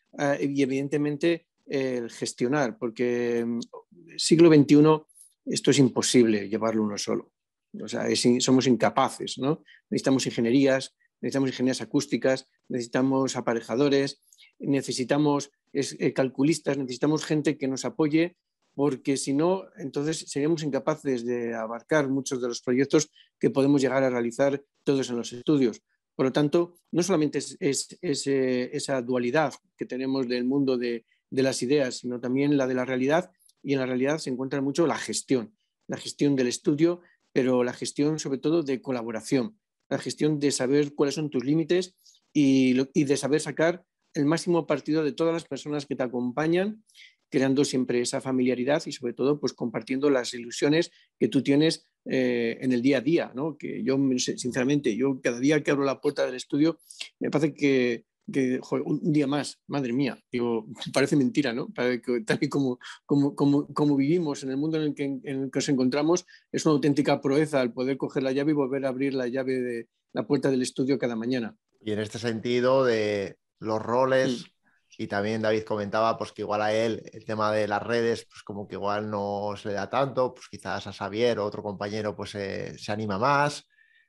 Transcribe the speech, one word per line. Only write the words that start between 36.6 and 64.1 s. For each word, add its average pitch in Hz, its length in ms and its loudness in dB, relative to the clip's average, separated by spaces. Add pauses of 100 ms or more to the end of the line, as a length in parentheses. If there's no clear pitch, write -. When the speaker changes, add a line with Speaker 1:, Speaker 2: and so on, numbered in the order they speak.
Speaker 1:
pero 127 300 2
la 123 100 -2
gestión 147 460 -2
sobre 139 200 -6
todo 156 240 0
de 135 180 -4
colaboración, 117 760 -4 (320)
la 139 80 -2
gestión 151 420 -2
de 139 120 2
saber 143 440 2
cuáles 143 200 0
son 156 140 -4
tus 127 160 -2
límites 165 500 0 (380)
y, 135 400 4
lo, 131 200 0
y 160 100 4
de 135 140 2
saber 139 220 0
sacar 156 440 0 (300)
el 147 120 0
máximo 165 420 0
partido 151 360 0
de 143 100 0
todas 165 200 0
las 165 120 -6
personas 147 400 -8
que 139 100 -4
te 131 80 -2
acompañan, 151 800 -2 (460)
creando 135 340 2
siempre 123 380 0
esa 123 180 -2
familiaridad 127 640 0
y 151 60 -10
sobre 123 220 -8
todo, 135 260 0
pues, 127 140 -2
compartiendo 131 560 -2
las 123 240 0
ilusiones 143 580 0 (260)
que 123 120 2
tú 131 120 2
tienes, 147 460 2 (160)
eh, 123 560 0
en 127 140 0
el 120 80 2
día 135 160 4
a 120 40 0
día, 139 320 0
¿no? 143 240 -6
Que - 260 -8
yo, 131 140 2 (200)
sinceramente, 127 800 0
yo 131 240 0
cada 120 180 -2
día 147 240 2
que 160 80 0
abro 143 140 0
la 135 160 -2
puerta 139 240 0
del 127 100 -6
estudio, 147 440 0 (400)
me 127 100 -2
parece 143 240 0
que, 127 500 2 (300)
que, 127 280 0
joder, 135 240 -4
un, 160 160 -2
un 165 120 0
día 147 140 2
más, 139 400 -6
madre 139 260 -4
mía, 123 260 -2 (100)
digo, 120 460 -2
<laughs> - 180 -10
parece 139 220 2
mentira, 131 380 2
¿no? 135 200 -6
Parece 123 280 0
que 120 200 -2
tal 131 200 0
y 147 80 -2
como, 131 300 -2 (260)
como, 143 280 2
como, 143 400 2
como 147 220 2
vivimos 143 480 0